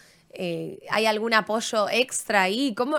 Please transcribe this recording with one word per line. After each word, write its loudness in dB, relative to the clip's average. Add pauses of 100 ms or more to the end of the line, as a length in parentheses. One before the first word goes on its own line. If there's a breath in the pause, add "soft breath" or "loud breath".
(300 loud breath)
Eh, -6 (120)
¿hay 2
algún 0
apoyo 0
extra 0
ahí? 0
¿Cómo, 0